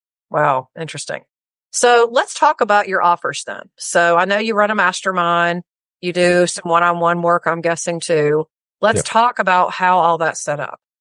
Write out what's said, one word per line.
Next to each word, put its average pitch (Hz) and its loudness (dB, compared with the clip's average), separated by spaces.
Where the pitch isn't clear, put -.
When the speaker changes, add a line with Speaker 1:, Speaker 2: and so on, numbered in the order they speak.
Speaker 1:
Wow. 147 0
Interesting. - -12
So 240 2
let's 277 -2
talk 302 0
about 208 2
your 185 -2
offers 170 -2
then. - -14
So 170 2
I 180 2
know 202 0
you 220 -4
run 208 2
a 214 -4
mastermind. 175 0
You 180 -6
do 175 2
some - -10
one-on-one 175 0
work, 170 0
I'm 165 -2
guessing 170 -4
too. 151 0
Let's 214 2
Speaker 2:
Yeah. - 0
Speaker 1:
talk 240 0
about 185 2
how 185 2
all 165 2
that's 156 -4
set 147 -4
up. - -12